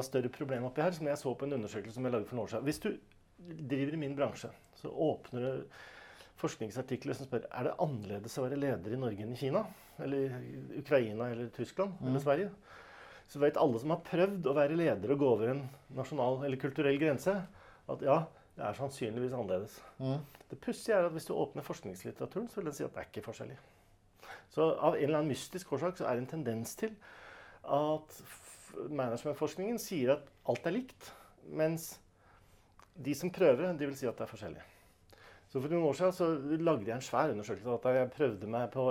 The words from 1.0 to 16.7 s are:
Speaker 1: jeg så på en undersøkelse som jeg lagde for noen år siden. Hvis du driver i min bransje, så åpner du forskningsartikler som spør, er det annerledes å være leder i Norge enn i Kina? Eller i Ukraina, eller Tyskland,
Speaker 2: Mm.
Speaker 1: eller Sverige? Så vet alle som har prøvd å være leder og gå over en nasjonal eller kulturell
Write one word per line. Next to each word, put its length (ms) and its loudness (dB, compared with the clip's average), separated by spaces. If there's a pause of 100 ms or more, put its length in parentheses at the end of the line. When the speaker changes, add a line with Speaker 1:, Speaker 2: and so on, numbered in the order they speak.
Speaker 1:
jeg 80 0
så 160 0
på 140 -6
en 80 -2
undersøkelse 400 -6
som 100 -2
jeg 80 2
lagde 160 0
for 80 -4
noen 80 -2
år 60 -8
siden. 160 0
Hvis 160 0
du 80 0 (800)
driver 240 0
i 20 -2
min 180 -2
bransje, 320 -2 (300)
så 160 -10
åpner 480 0
du 380 -4 (580)
forskningsartikler 800 -4
som 80 -10
spør, 240 -2
er 160 -4
det 60 0 (100)
annerledes 560 -4
å 80 0
være 160 -2
leder 320 0
i 80 -2
Norge 240 -4
enn 80 -6
i 60 -10
Kina? 240 2 (420)
Eller 320 0
i 160 -10 (300)
Ukraina, 500 4
eller 220 -4
Tyskland, 420 -2
Speaker 2:
Mm. 140 -4
Speaker 1:
eller 100 2
Sverige? 280 2 (760)
Så 160 0
vet 160 6
alle 240 4
som 80 -2
har 160 0
prøvd 400 2
å 80 4
være 240 6
leder 320 2
og 80 4
gå 160 6
over 160 4
en 140 -2 (340)
nasjonal 460 0
eller 180 -2
kulturell 400 4